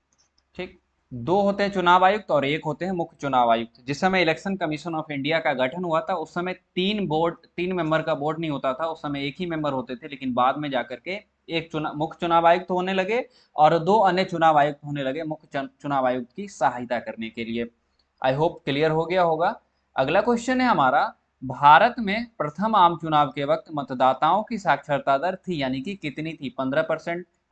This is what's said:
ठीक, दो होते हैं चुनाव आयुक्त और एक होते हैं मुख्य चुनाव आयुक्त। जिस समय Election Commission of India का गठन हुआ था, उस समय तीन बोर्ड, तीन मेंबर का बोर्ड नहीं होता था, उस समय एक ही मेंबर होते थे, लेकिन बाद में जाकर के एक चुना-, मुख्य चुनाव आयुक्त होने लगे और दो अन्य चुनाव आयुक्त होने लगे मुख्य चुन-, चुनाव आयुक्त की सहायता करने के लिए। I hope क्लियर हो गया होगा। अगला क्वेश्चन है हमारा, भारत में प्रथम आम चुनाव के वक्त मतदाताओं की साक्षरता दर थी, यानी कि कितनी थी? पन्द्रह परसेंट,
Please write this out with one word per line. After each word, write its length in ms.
ठीक, 240
दो 260
होते 220
हैं 100
चुनाव 320
आयुक्त 260
और 140
एक 200
होते 200
हैं 80
मुख्य 280
चुनाव 300
आयुक्त। 360
जिस 140
समय 240
Election 280
Commission 400
of 120
India 280
का 80
गठन 320
हुआ 160
था, 140
उस 200
समय 200
तीन 520
बोर्ड, 280
तीन 160
मेंबर 300
का 120
बोर्ड 240
नहीं 120
होता 240
था, 120
उस 160
समय 240
एक 120
ही 80
मेंबर 260
होते 240
थे, 120
लेकिन 260
बाद 220
में 140
जाकर 260
के 240
एक 240
चुना-, 220
मुख्य 260
चुनाव 260
आयुक्त 240
होने 240
लगे 340
और 220
दो 200
अन्य 260
चुनाव 340
आयुक्त 260
होने 180
लगे 200
मुख्य 300
चुन-, 300
चुनाव 240
आयुक्त 260
की 160
सहायता 500
करने 320
के 140
लिए। 200
I 40
hope 220
क्लियर 260
हो 160
गया 160
होगा। 380
अगला 240
क्वेश्चन 400
है 80
हमारा, 460
भारत 540
में 280
प्रथम 380
आम 200
चुनाव 320
के 160
वक्त 280
मतदाताओं 680
की 160
साक्षरता 600
दर 180
थी, 260
यानी 200
कि 120
कितनी 380
थी? 260
पन्द्रह 240
परसेंट, 440